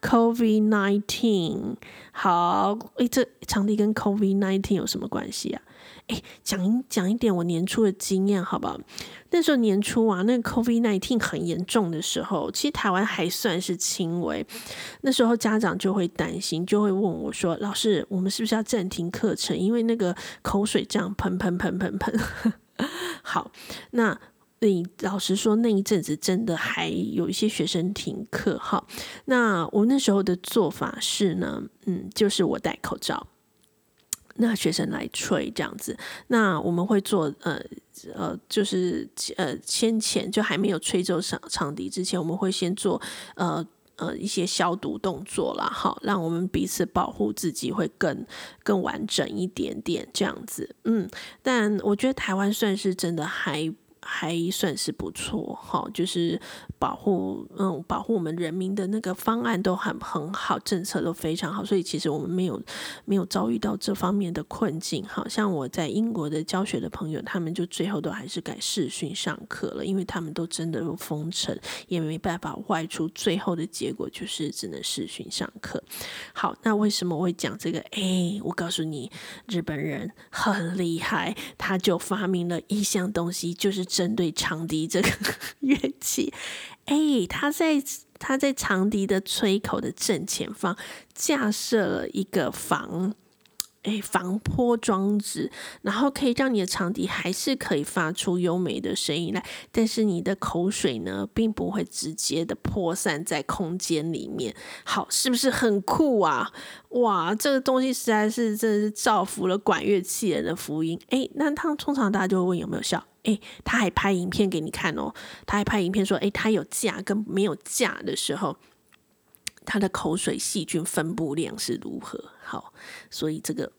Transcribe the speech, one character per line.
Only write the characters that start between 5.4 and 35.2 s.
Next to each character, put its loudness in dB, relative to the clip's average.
啊？ -6
诶， -6
讲 0
一， 4
讲 2
一 4
点 4
我 2
年 2
初 2
的 6
经 2
验 2
好 -2
不 -2
好？ -4
那 4
时 4
候 6
年 6
初 4
啊， 2
那 6
个 0
covid 4
nineteen 2
很 -2
严 0
重 2
的 -2
时 -2
候， 0
其 -2
实 2
台 0
湾 4
还 0
算 0
是 -2
轻 0
微。 -2
那 2
时 4
候 6
家 2
长 2
就 2
会 2
担 -4
心， -2
就 4
会 2
问 2
我 0
说 0
：“老 -2
师， 2
我 0
们 2
是 -4
不 0
是 2
要 0
暂 0
停 -4
课 2
程？ -2
因 2
为 2
那 4
个 2
口 2
水 2
这 -2
样 0
喷， 0
喷， 0
喷， -2
喷， -2
喷。” 0
<laughs> -6
好， -4
那 2
所 6
以 4
老 -2
实 2
说， 4
那 4
一 6
阵 4
子 -2
真 2
的 2
还 -2
有 0
一 -2
些 2
学 0
生 0
停 -6
课 0
哈。 -2
那 4
我 6
那 6
时 4
候 6
的 4
做 2
法 -4
是 2
呢， -2
嗯， -2
就 4
是 2
我 2
戴 -2
口 -4
罩， -4
那 2
学 2
生 0
来 -4
吹 0